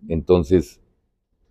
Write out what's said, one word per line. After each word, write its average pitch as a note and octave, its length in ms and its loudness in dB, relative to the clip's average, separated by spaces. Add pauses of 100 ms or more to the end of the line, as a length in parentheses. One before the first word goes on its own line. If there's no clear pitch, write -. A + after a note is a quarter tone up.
Entonces, E2+ 720 -2 (720)